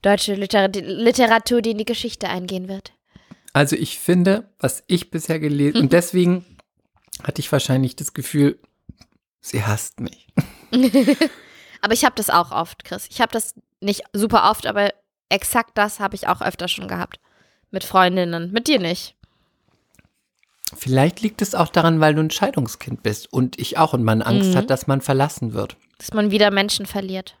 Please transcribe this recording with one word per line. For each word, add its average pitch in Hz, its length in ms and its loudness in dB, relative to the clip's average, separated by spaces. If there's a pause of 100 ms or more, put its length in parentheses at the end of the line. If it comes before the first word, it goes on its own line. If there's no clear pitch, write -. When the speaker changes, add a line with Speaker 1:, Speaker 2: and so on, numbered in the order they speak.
Speaker 1:
deutsche 202 320 2
Litera-, 196 320 2 (120)
Literatur, 226 840 2
die 226 80 -2
in 208 80 -4
die 220 60 -4
Geschichte 226 440 -6
eingehen 185 380 -6
wird. 190 260 -14 (640)
Speaker 2:
Also 143 200 2
ich - 240 -6
finde, 180 500 2 (100)
was - 280 -4
ich - 240 -2
bisher 160 280 -4
gelesen, 147 420 0
und 135 120 4
Speaker 1:
<laughs> - 0 -
Speaker 2:
deswegen 175 500 2 (800)
hatte - 160 -6
ich - 120 -6
wahrscheinlich 131 440 0
das - 180 -10
Gefühl, 143 440 0 (840)
sie - 220 -6
hasst 104 360 -4
mich. - 280 -12 (440)
Speaker 1:
<laughs> 254 100 4 (1000)
Aber 208 120 0
ich 247 100 0
hab - 120 2
das - 160 -4
auch 165 200 2
oft, - 320 -6
Chris. - 280 -12
Ich - 100 -4
hab 226 100 0
das 226 220 -6 (260)
nicht 202 220 -2 (100)
super 208 380 2
oft, - 160 -2
aber 202 240 0 (400)
exakt - 480 -2
das 208 220 -2
hab 202 160 -4
ich - 120 -8
auch - 140 -2
öfter - 260 -4
schon 180 200 -6
gehabt. 180 320 -8 (500)
Mit 190 140 -6
Freundinnen, 180 680 2
mit 233 160 -2
dir 285 120 4
nicht. 175 360 -4 (1600)
Speaker 2:
Vielleicht 135 460 0
liegt 214 220 -2
es - 100 -4
auch 170 160 2
daran, 165 300 4
weil 156 160 6
du 156 60 2
ein 156 100 0
Scheidungskind - 720 -4
bist - 280 -4
und 127 280 -2
ich - 180 -6
auch 156 160 2
und 123 100 0
man 110 200 2
Angst 185 280 2
Speaker 1:
Mhm. 180 40 2
Speaker 2:
hat, - 160 0
dass - 160 -2
man 139 140 0
verlassen 135 520 -2
wird. 98 240 -8 (220)
Speaker 1:
Dass - 140 -14
man 208 180 0
wieder 208 180 4
Menschen 202 380 -2
verliert. 190 540 -10